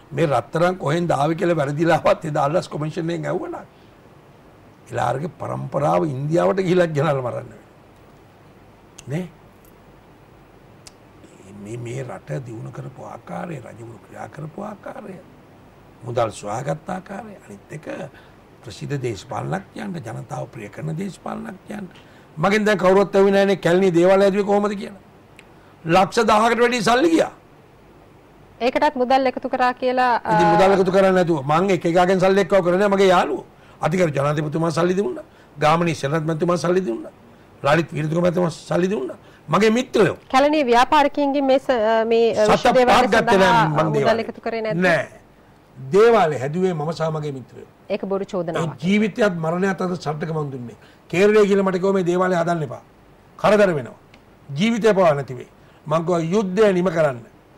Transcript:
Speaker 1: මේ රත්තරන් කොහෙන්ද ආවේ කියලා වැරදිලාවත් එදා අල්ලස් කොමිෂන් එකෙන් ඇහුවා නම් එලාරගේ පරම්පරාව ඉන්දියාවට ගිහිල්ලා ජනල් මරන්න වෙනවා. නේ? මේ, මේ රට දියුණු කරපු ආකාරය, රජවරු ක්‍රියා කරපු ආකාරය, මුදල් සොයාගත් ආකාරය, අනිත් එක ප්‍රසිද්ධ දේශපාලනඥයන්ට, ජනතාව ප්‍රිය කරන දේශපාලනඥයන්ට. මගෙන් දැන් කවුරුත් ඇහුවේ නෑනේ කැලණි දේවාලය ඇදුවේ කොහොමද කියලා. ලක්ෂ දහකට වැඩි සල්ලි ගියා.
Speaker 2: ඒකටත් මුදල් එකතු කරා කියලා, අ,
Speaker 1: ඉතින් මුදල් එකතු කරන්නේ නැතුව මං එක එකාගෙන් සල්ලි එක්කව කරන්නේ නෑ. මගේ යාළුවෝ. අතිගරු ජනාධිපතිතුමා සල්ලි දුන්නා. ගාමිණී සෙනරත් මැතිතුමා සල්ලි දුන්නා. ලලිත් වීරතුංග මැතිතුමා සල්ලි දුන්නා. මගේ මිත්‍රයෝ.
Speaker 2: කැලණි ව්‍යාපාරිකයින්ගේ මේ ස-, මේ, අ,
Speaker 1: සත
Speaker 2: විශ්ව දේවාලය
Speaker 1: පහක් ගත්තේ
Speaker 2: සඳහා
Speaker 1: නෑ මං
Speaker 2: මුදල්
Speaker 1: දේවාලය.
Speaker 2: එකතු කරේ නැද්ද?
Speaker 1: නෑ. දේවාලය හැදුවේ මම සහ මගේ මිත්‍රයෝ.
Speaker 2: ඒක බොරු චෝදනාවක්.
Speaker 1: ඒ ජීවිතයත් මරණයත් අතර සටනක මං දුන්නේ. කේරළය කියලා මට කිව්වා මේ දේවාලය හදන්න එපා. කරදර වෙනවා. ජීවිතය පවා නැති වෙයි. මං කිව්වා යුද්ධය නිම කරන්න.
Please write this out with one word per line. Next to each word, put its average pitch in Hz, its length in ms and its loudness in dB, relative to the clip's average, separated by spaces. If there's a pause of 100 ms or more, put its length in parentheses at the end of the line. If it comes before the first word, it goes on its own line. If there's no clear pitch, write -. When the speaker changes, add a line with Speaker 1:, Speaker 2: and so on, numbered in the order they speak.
Speaker 1:
මේ 147 180 -2
රත්තරන් 160 500 0
කොහෙන්ද 170 340 -2
ආවේ 147 240 0
කියලා 170 220 0
වැරදිලාවත් 160 680 0
එදා 151 200 -2
අල්ලස් 156 240 -2
කොමිෂන් 160 420 -6
එකෙන් 160 160 -6
ඇහුවා 196 240 -6
නම් - 160 -14 (1200)
එලාරගේ 127 520 -6
පරම්පරාව 143 640 -4
ඉන්දියාවට 165 580 -2
ගිහිල්ලා 180 240 2
ජනල් 147 340 -2
මරන්න 120 280 -8
වෙනවා. - 180 -20 (1400)
නේ? 165 220 -8 (2250)
මේ, 101 220 -14
මේ 123 260 -10
රට 120 280 -14 (100)
දියුණු 123 300 -14
කරපු 135 340 -16
ආකාරය, 175 540 -12
රජවරු 113 400 -18
ක්‍රියා - 300 -18
කරපු 156 340 -14
ආකාරය, 208 520 -16 (880)
මුදල් 117 300 -4
සොයාගත් 135 580 -8
ආකාරය, 196 480 -12
අනිත් - 360 -20
එක - 140 -16 (720)
ප්‍රසිද්ධ 135 380 -12
දේශපාලනඥයන්ට, 139 1080 -8
ජනතාව 131 460 -12
ප්‍රිය 110 200 -16
කරන 156 280 -10
දේශපාලනඥයන්ට. 208 960 -12 (460)
මගෙන් 196 280 0
දැන් 208 140 2
කවුරුත් 190 360 2
ඇහුවේ 196 180 6
නෑනේ 196 240 2
කැලණි 185 340 2
දේවාලය 185 340 4
ඇදුවේ 196 200 2
කොහොමද 208 300 0
කියලා. 214 280 -14 (840)
ලක්ෂ 180 400 2
දහකට 220 360 4
වැඩි 240 220 2
සල්ලි 247 280 4
ගියා. - 220 2 (1300)
Speaker 2:
ඒකටත් 294 380 0
මුදල් 262 300 2
එකතු 254 220 -4
කරා 254 260 0
කියලා, 254 420 0
අ, - 140 -4
Speaker 1:
ඉතින් 214 180 4
මුදල් 202 240 4
එකතු 185 200 2
කරන්නේ 190 200 4
නැතුව 175 320 2
මං 165 260 0
එක 175 140 0
එකාගෙන් 180 360 2
සල්ලි 190 200 4
එක්කව 196 220 2
කරන්නේ 180 260 2
නෑ. 196 60 2
මගේ 196 140 4
යාළුවෝ. 185 360 2 (320)
අතිගරු 165 340 0
ජනාධිපතිතුමා 151 600 -2
සල්ලි 170 260 0
දුන්නා. - 280 -4 (320)
ගාමිණී 156 380 2
සෙනරත් 151 300 -4
මැතිතුමා 165 320 -2
සල්ලි 175 240 0
දුන්නා. 185 320 -8 (500)
ලලිත් 151 300 2
වීරතුංග 156 300 -2
මැතිතුමා 175 280 0
සල්ලි 175 400 -2
දුන්නා. 262 260 -6 (320)
මගේ 196 220 2
මිත්‍රයෝ. 226 460 2 (100)
Speaker 2:
කැලණි 294 380 4
ව්‍යාපාරිකයින්ගේ 277 800 2
මේ 269 160 4
ස-, 269 120 -4 (360)
මේ, 233 240 4
අ, 214 140 2
Speaker 1:
සත 208 60 4
Speaker 2:
විශ්ව 220 240 2
දේවාලය 247 320 6
Speaker 1:
පහක් 202 60 0
ගත්තේ 220 240 2
Speaker 2:
සඳහා 185 160 4
Speaker 1:
නෑ 165 160 4
මං 156 180 0
Speaker 2:
මුදල් 156 80 -2
Speaker 1:
දේවාලය. 226 260 2
Speaker 2:
එකතු 226 200 -10
කරේ 226 220 -6
නැද්ද? 214 180 -2
Speaker 1:
නෑ. 180 260 2 (720)
දේවාලය 175 600 4
හැදුවේ 170 360 -2
මම 151 180 -4
සහ 160 180 -4
මගේ 151 220 -6
මිත්‍රයෝ. - 360 -16 (160)
Speaker 2:
ඒක 202 200 -4
බොරු 196 200 -4
චෝදනාවක්. 165 500 -4
Speaker 1:
ඒ - 60 -20
ජීවිතයත් 208 560 0
මරණයත් 175 360 -2
අතර 185 220 -4
සටනක 156 360 -6
මං 151 200 -6
දුන්නේ. 120 260 -12 (340)
කේරළය 208 360 4
කියලා 196 180 2
මට 190 120 0
කිව්වා 190 160 0
මේ 190 140 0
දේවාලය 185 280 2
හදන්න 165 280 0
එපා. 113 200 -10 (560)
කරදර 202 360 4
වෙනවා. 123 240 -8 (500)
ජීවිතය 214 460 0
පවා 175 200 4
නැති 139 220 -6
වෙයි. 120 120 -16 (380)
මං 156 160 0
කිව්වා 170 180 0
යුද්ධය 190 520 2
නිම 180 180 2
කරන්න. 156 280 0 (400)